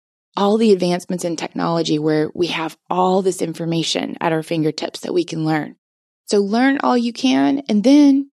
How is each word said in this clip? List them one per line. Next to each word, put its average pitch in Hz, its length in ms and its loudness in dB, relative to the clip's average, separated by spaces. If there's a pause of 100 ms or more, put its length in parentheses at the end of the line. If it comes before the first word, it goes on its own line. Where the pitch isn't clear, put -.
(360)
all 202 200 2
the 220 160 4
advancements 180 520 -2
in 170 120 -4
technology 165 640 -2
where 156 360 0
we 170 140 -2
have 160 300 -6 (100)
all 185 320 2
this 185 220 -2
information 165 800 -4
at 170 120 -2
our 160 100 -2
fingertips 156 580 -4
that 165 140 -4
we 175 100 0
can 160 200 -6
learn. 156 320 -4 (500)
So 208 120 0
learn 233 400 2
all 254 180 0
you 233 160 -2
can 262 560 0
and 208 160 2
then 277 540 6